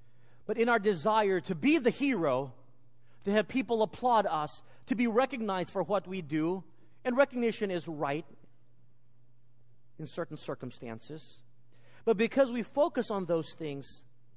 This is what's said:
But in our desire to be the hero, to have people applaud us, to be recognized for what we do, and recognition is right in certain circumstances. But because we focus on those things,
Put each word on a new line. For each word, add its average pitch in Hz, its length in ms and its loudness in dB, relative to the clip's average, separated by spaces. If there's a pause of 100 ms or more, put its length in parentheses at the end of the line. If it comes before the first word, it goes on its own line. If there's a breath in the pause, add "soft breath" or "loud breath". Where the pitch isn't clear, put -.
(460 soft breath)
But 214 120 -2
in 233 100 6
our 233 100 6
desire 202 600 4
to - 140 -4
be 254 240 4
the 233 120 4
hero, 151 640 2 (720 soft breath)
to 202 80 2
have 214 160 4
people 226 340 2
applaud 220 440 4
us, 151 360 -2 (240 soft breath)
to - 80 0
be 240 120 2
recognized 220 680 2
for 190 100 0
what 185 240 0
we 185 160 -6
do, 160 400 0 (420 soft breath)
and 247 120 0
recognition 240 540 2
is 170 180 -2
right 151 360 -2 (1700)
in 160 80 -8
certain 156 300 -8
circumstances. 127 1040 -10 (640 soft breath)
But 226 120 6
because 233 340 4
we 240 120 0
focus 277 480 2
on 196 160 0
those 160 320 0
things, 139 460 -8 (320)